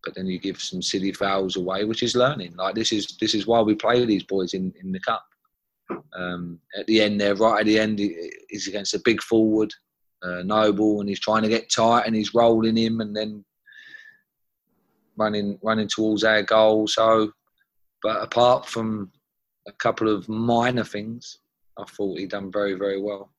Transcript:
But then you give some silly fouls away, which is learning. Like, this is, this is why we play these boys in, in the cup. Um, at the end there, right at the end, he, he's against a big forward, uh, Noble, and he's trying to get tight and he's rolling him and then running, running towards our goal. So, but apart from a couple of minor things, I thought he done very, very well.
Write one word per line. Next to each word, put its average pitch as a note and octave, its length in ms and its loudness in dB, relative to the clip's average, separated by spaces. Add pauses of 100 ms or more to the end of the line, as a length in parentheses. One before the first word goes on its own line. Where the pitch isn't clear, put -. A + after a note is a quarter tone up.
But - 120 -12
then F#2 120 -6
you F#2 120 -4
give F#2+ 200 -6
some - 220 -8
silly F#2+ 320 -2
fouls G2 440 -2
away, F#2+ 280 -4
which A2+ 180 -4
is A#2 140 -2
learning. B2 400 0
Like, F#2 180 -4
this A2 160 -2
is, G#2 300 -4
this A2 140 0
is G2+ 120 -2
why A#2 140 6
we G#2+ 140 4
play A#2+ 320 2
these G2+ 180 0
boys F#2+ 300 -4
in, F#2 180 -4 (100)
in F#2 80 -10
the F#2+ 100 -6
cup. - 240 -4 (920)
Um, F2 440 -8 (200)
at F#2 80 -8
the A2 160 4
end G#2 180 0
there, G2+ 140 2
right G#2+ 260 2
at A2 60 2
the G#2+ 120 4
end, G#2+ 200 0
he, E2+ 320 -4 (180)
he's G2 180 -10
against G2 280 -6
a F#2+ 100 -4
big A2+ 180 2
forward, A2 500 2 (500)
uh, F2+ 200 -8
Noble, G#2+ 580 2
and G2+ 80 -6
he's G2 120 -6
trying A2 220 0
to A2 60 0
get A2+ 220 -2
tight A#2 360 2
and A2+ 100 0
he's G#2+ 180 -2
rolling A2+ 420 4
him A2+ 240 0
and G#2 140 -6
then G#2+ 300 -8 (1700)
running, G#2 460 -2
running A2 260 0
towards A2 360 0
our A2 180 4
goal. A2 460 6
So, A2+ 440 4 (680)
but G#2+ 200 -4
apart B2 440 4
from G#2+ 460 -6 (560)
a - 40 -18
couple A2 360 0
of G2+ 200 0
minor A#2 560 0
things, A2 540 -10 (400)
I G2+ 60 -12
thought F#2+ 340 -6
he G2 80 -6
done G2 240 -8
very, G2+ 240 -2
very G2 260 -4
well. G2+ 380 -8